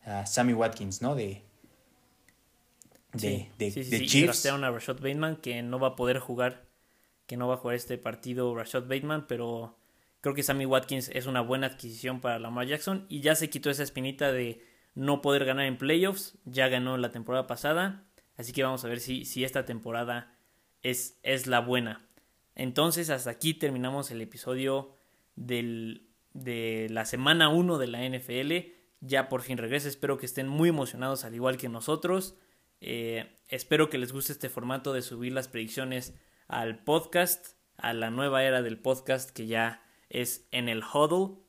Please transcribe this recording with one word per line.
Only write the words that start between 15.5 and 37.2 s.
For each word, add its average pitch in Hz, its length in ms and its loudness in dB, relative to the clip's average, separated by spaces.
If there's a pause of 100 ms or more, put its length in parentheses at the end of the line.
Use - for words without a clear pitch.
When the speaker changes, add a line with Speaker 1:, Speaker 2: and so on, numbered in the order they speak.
Speaker 2:
en 131 120 -2
playoffs. 175 680 2
Ya 131 220 2
ganó 127 300 2
la 120 140 0
temporada 123 360 -2
pasada, 170 560 0 (340)
así 123 160 -10
que 135 100 2
vamos 131 220 0
a - 20 -2
ver 120 120 -2
si, 127 260 -6
si - 180 -2
esta 131 220 -2
temporada 120 720 -6 (480)
es, 127 400 -2
es 131 240 0
la 123 120 6
buena. 120 480 0 (460)
Entonces, 156 560 0
hasta 127 220 -2
aquí 156 240 0
terminamos 135 560 -2
el 117 100 -6
episodio 135 720 -2 (400)
del, 117 720 -6 (260)
de 113 560 -4
la 113 160 -2
semana 151 440 6
uno 170 280 6
de 127 100 0
la 117 160 -4
N 131 140 -4
F 123 240 -4
L. 170 340 -2 (240)
Ya 131 300 0
por 127 140 0
fin 127 160 -4
regresa. 135 280 -2
Espero 139 300 -2
que 131 80 -6
estén 135 220 -4
muy 151 220 4
emocionados, 131 540 -2
al 117 120 -10
igual 127 220 0
que 127 120 -6
nosotros. 160 680 0 (460)
Eh, 113 500 -4 (160)
espero 151 420 2
que 151 80 -4
les 123 140 -4
guste 135 220 -4
este 135 160 -6
formato 127 440 -4
de 127 100 0
subir 123 300 -6
las 131 140 -2
predicciones 123 680 -6 (320)
al 113 360 -4
podcast, 165 720 2 (220)